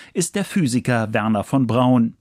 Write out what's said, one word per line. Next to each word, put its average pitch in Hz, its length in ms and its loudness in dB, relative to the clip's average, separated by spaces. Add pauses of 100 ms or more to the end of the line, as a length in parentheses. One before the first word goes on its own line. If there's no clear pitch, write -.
(120)
ist - 240 -4
der 202 80 -2
Physiker 120 680 -2
Werner 107 320 0
von 135 200 0
Braun. 120 560 2